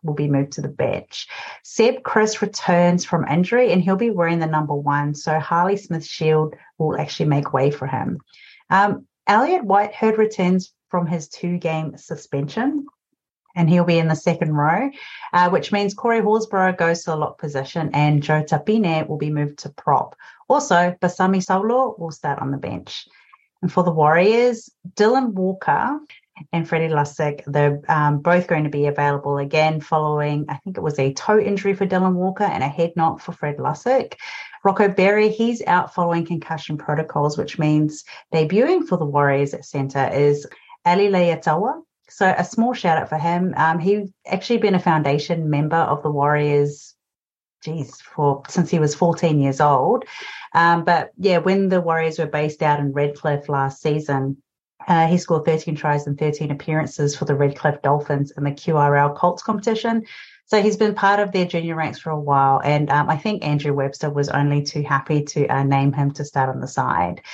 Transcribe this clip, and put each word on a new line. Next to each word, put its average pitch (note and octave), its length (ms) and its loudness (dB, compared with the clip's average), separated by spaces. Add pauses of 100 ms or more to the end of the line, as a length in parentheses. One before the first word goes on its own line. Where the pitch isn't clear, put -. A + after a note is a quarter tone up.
will D#3 120 -4
be D3 120 -2
moved C#3 240 0
to D3+ 100 -10
the C#3+ 60 -6
bench. - 640 -6 (340)
Seb - 400 0
Kris - 380 0
returns F3 640 2
from E3 200 -2
injury F#3 460 2
and F3+ 100 2
he'll F#3+ 140 0
be A3+ 160 0
wearing E3+ 280 0
the E3 60 -2
number D#3 300 -2
one, C#3+ 400 -2
so D#3 240 -2
Harley F3+ 380 0
Smith-Shield D#3 800 -2 (220)
will D#3 220 -2
actually D3 300 -2
make C#3+ 240 0
way C#3 180 2
for C3+ 160 -8
him. B2 320 -6 (500)
Um, G3 380 2 (200)
Elliot C#4 360 2
Whitehead G#3 540 2
returns F#3 560 0 (160)
from F3 180 0
his D#3 220 -6
two-game D#3+ 640 -4
suspension, A3+ 920 -6 (680)
and E3+ 160 2
he'll F3 140 6
be E3 160 2
in E3 80 2
the D#3+ 80 0
second D#3+ 380 -2
row, E3 360 0 (440)
uh, F3 160 4
which - 240 -2
means G3+ 200 0
Corey A3+ 280 0
Horsburgh G3+ 560 0
goes E3+ 260 0
to E3 80 -4
the D#3 60 -2
lock D3+ 200 -4
position D3 560 -6
and D3 300 2
Joe D3+ 200 2
Tapine D#3+ 640 0
will D3+ 80 -6
be D3+ 120 -4
moved D3 300 -4
to - 100 -14
prop. - 460 0 (320)
Also, F3+ 540 2
Basami F#3 440 0
Saulo A3 540 0
will E3 120 -8
start C#3+ 280 -6
on C3+ 120 -4
the C#3 60 -4
bench. - 520 -10 (520)
And F3+ 80 0
for F#3 140 2
the E3+ 80 2
Warriors, F#3+ 800 4 (260)
Dylan A#3 380 2
Walker F#3+ 680 -2 (540)
and E3+ 120 -2
Freddie D#3+ 280 -2
Lussick, D3 520 -2
they're, C#3+ 440 0
um, D3 300 2
both F3 280 2
going D#3 160 0
to D3+ 60 -2
be D3 180 0
available C#3+ 500 -2
again D#3 440 0
following, D3 640 -2
I - 80 -8
think F#3 220 -12
it - 40 -6
was D3+ 160 -4
a C#3 140 0
toe G#3 260 0
injury G3+ 360 0
for F#3+ 120 -2
Dylan F#3 280 2
Walker F#3+ 320 -2
and C3 180 -2
a C#3 60 -2
head E3+ 260 -2
knock E3 240 0
for - 140 -12
Fred D3 240 -6
Lussick. D3 560 -2 (500)
Rocco G3+ 240 4
Berry, G3+ 400 4
he's A3+ 400 -2
out F3 260 0
following E3+ 320 0
concussion D#3+ 520 -6
protocols, D3+ 600 -2
which - 220 -6
means D3+ 460 0 (280)
debuting A#3 540 2
for F3+ 100 0
the D#3 60 -4
Warriors C#3+ 500 2
at - 120 -12
centre C3+ 480 -2
is C#3+ 340 2 (380)
Ali G3+ 240 4
Leatawa. F3+ 720 0 (320)
So F#3+ 240 2
a F3+ 60 0
small A3+ 300 0
shout F3 240 0
out - 100 -2
for D#3 100 -4
him. F3 380 0
Um, E3 240 2
he G3 320 0 (160)
actually F#3+ 300 -2
been G3 180 2
a F3+ 40 2
foundation D#3 720 0
member D3 280 0
of D3 260 0
the D3+ 80 -2
Warriors, D3 840 0 (680)
geez, D#3 380 -10
for, C#3+ 480 -2
since F3 200 0
he E3+ 100 2
was D3 140 2
fourteen E3 460 2
years C#3 220 0
old. D3 420 2 (500)
Um, E3+ 300 4
but E3+ 340 2
yeah, F3+ 200 2
when F#3+ 320 2
the F#3 100 2
Warriors D#3+ 400 0
were D#3+ 60 -2
based D3+ 380 -4
out D3 180 2
in C#3+ 100 -2
Redcliffe C#3+ 560 -2
last C3+ 340 -2
season, C#3+ 540 -2 (540)
uh, E3 180 4
he F3 100 4
scored D#3+ 280 0
thirteen D#3 280 -2
tries D3 320 -2
and C#3+ 140 -6
thirteen D3+ 320 -2
appearances C#3+ 640 -2
for - 80 -8
the D3 100 0
Redcliffe C#3+ 480 0
Dolphins C#3+ 500 0
in D3 120 -8
the C#3+ 80 0
Q D#3+ 240 -4
R C#3+ 220 4
L C#3+ 180 2
Colts - 260 0
competition. A3 640 -2 (440)
So G#3+ 140 4
he's G3+ 140 2
been G#3+ 180 2
part G3+ 280 2
of F#3+ 100 -2
their F3+ 140 0
junior E3 300 -4
ranks D#3+ 240 -4
for E3 100 -10
a D3+ 100 -4
while. C#3 420 4
And, D3 280 0
um, C#3+ 200 2
I D#3+ 60 0
think G#3 300 -4
Andrew D3 280 0
Webster C#3 360 -4
was C#3+ 180 -2
only C#3+ 360 0
too D3 200 -6
happy D3 400 -2
to, D3 240 -2
uh, C3+ 160 2
name C#3 300 2
him C#3 180 0
to C#3+ 140 -8
start C3 240 0
on C3 100 -6
the B2+ 80 -8
side. B2+ 540 -2 (120)